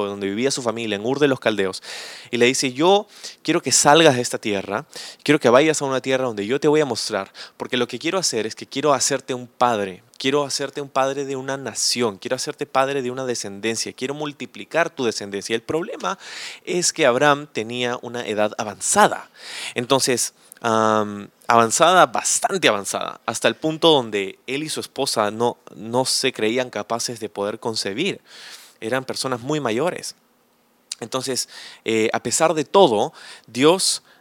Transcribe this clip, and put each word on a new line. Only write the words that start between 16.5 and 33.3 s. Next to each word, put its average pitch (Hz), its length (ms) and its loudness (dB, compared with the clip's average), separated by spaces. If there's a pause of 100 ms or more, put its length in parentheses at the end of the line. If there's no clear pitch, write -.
es 180 280 -2
que 156 140 4
Abraham 143 440 4
tenía 120 520 -4
una 120 240 -10
edad 107 320 0
avanzada. 113 720 0 (420)
Entonces, 123 600 0 (280)
am, 107 680 0 (180)
avanzada, 151 580 6
bastante 151 640 0
avanzada, 101 560 -4
hasta 117 240 -2
el 117 60 0
punto 156 360 2
donde 104 560 0
él 139 160 -6
y 156 60 -8
su 135 100 -8
esposa 113 500 -2
no, 113 280 -2 (180)
no 117 300 -2
se - 260 -2
creían 120 380 -2
capaces 113 500 -6
de 110 80 -8
poder 104 320 -6
concebir. 117 640 -4 (580)
Eran 127 240 -4
personas 123 380 -6
muy 151 180 -4
mayores. 131 560 -4 (840)
Entonces, 123 480 -6 (340)
eh, 110 300 2
a 117 100 -2
pesar 160 300 2
de 156 100 -2
todo, 139 500 4 (320)